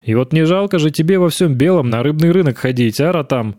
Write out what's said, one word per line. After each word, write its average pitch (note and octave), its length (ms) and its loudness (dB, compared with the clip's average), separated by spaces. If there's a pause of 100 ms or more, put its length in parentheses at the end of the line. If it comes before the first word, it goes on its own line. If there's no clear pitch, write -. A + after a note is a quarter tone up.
И A2 100 -2
вот B2+ 200 -2
не D#3+ 100 2
жалко F#3+ 340 0
же D#3 120 0
тебе E3 280 0
во F3 120 2
всем D#3+ 240 0
белом D3 340 2
на A#2 140 -2
рыбный D3+ 280 2
рынок E3+ 280 0
ходить, B2 420 -2
а, D#3 100 2
Ротам? C3 480 -4